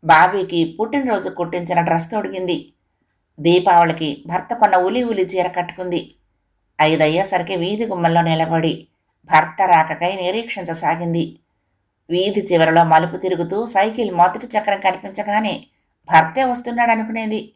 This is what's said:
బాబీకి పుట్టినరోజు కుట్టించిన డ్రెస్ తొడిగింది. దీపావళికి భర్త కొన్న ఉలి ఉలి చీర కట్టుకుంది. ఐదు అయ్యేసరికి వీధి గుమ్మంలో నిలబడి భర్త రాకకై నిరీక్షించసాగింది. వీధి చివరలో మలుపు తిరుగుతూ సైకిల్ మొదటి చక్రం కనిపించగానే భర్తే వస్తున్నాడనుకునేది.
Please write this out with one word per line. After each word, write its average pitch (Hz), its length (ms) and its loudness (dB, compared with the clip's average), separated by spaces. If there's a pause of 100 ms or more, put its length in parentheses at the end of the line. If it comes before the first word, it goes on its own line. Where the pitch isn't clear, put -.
బాబీకి 170 760 4
పుట్టినరోజు 220 480 -2
కుట్టించిన 175 520 -2
డ్రెస్ 165 300 0
తొడిగింది. 190 640 -4 (680)
దీపావళికి 170 840 2
భర్త 180 280 -6
కొన్న 208 220 4
ఉలి 208 280 0
ఉలి 214 180 -2
చీర 180 260 -2
కట్టుకుంది. 175 680 -6 (640)
ఐదు 156 220 2
అయ్యేసరికి 180 540 -2
వీధి 202 300 -4
గుమ్మంలో 170 360 0
నిలబడి 165 680 -2 (360)
భర్త 160 380 2
రాకకై 170 540 2
నిరీక్షించసాగింది. 170 1200 -4 (720)
వీధి 196 300 0 (120)
చివరలో 165 320 6
మలుపు 165 320 2
తిరుగుతూ 185 500 -2
సైకిల్ 220 440 0
మొదటి 180 360 -2
చక్రం 208 340 -4
కనిపించగానే 202 840 -4 (460)
భర్తే 175 320 4
వస్తున్నాడనుకునేది. 226 1120 -2